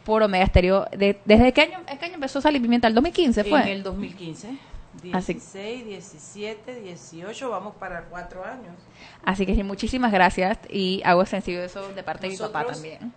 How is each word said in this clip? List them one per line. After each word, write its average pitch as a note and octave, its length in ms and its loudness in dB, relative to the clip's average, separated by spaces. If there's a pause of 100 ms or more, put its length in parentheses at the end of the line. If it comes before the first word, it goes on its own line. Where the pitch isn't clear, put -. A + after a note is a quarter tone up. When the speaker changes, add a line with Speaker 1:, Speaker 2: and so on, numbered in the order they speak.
Speaker 1:
por A3 180 2
Omega F#3+ 220 4
Estéreo. F#3+ 420 4 (100)
De, G3 280 2
¿desde A3+ 280 8
qué D4 100 6
año, E4 240 0
en C#4 120 -12
qué E4 80 -10
año F4 80 -10
empezó C#4+ 260 -6
Sal D4 160 4
y C4+ 40 2
Pimienta? A#3+ 280 4
¿El A3 60 2
dos A#3+ 100 6
mil E4+ 80 -2
quince A#3 320 2
fue? B3+ 180 4
Speaker 2:
En G3+ 60 0
el G3 140 -6
dos F#3+ 140 -6
mil F3+ 200 -8
quince. F3+ 400 -12 (560)
Speaker 1:
Así. F#3 220 -4
Speaker 2:
Dieciséis, A3 500 -12
diecisiete, G#3 960 -14
dieciocho, F#3+ 720 -12
vamos G3+ 280 -8
para F3 260 -12
cuatro F3 400 -14
años. A3 300 -16 (500)
Speaker 1:
Así G3 220 0
que F#3+ 80 0
sí, - 80 2
muchísimas A3 480 -2
gracias F#3 480 4 (120)
y F#3+ 340 -2
hago F3+ 220 6
sencillo F#3 360 -6
eso G3 300 -12
de G3 100 -12
parte E3 240 -8
de F#3+ 60 -6
mi F#3+ 60 -12
papá D3+ 240 -6
Speaker 2:
Nosotros D#3 200 -6
Speaker 1:
también. D#3+ 340 -14